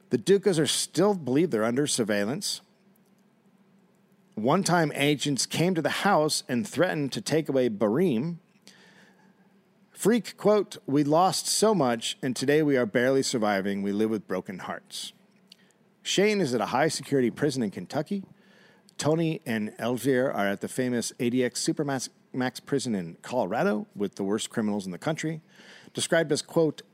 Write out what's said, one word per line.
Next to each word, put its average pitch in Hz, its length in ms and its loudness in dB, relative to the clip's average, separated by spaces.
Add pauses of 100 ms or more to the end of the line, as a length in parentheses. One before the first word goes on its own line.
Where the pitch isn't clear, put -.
(100)
the 123 80 2
Dukas 185 400 4
are 147 80 2
still - 480 2
believed 147 380 0
they're 110 120 0
under 123 220 0
surveillance. 107 720 -2 (1700)
One 139 300 2
time 165 320 2
agents 143 500 0
came 165 300 0
to 160 60 -2
the 135 220 -2
house 156 440 2
and 120 180 -2
threatened 156 460 -2
to 120 80 -8
take 151 280 -2
away 131 220 2
Barim. 127 680 0 (1500)
Freak, - 460 0
quote, 208 480 2
"We 147 180 2
lost 156 420 2
so 214 280 2
much, 123 480 0
and 127 120 -2
today 143 280 4
we 143 160 4
are 120 80 2
barely 131 360 2
surviving. 101 600 0
We 101 100 -2
live 107 160 2
with 107 180 -4
broken 92 340 -6
hearts." - 520 -12 (920)
Shane 202 380 2
is 127 140 0
at 110 80 0
a 95 40 -2
high-security 131 640 0
prison 131 320 -2
in 104 80 -2
Kentucky. 151 540 -6 (720)
Tony 160 480 0
and 110 340 -4
Elvier 123 540 0
are 101 140 -2
at 98 160 -2
the 104 60 -6
famous 123 520 -4
A 123 80 0
D 123 160 0
X - 180 -4
Supermax, 143 460 -2 (240)
Max 127 280 -4
prison 127 340 -2
in 87 260 -6
Colorado 127 720 -2
with 98 200 -4
the 101 100 -6
worst 104 240 -2
criminals 104 380 -4
in 92 60 -10
the 87 40 -10
country, 160 460 -6 (500)
described 156 400 0
as, 135 80 0
quote, 156 400 0 (140)